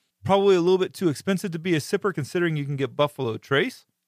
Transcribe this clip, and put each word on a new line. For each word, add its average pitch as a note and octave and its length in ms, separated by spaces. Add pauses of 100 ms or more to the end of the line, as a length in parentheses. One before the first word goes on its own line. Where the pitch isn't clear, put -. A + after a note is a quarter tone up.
(220)
Probably G3 320
a F3+ 60
little F3+ 160
bit F3+ 160
too F#3 160
expensive F3+ 440
to E3 60
be E3+ 160
a D#3 60
sipper, G3 320
considering E3 460
you C#3+ 80
can C#3+ 100
get C3 180
Buffalo C3+ 440
Trace - 480 (200)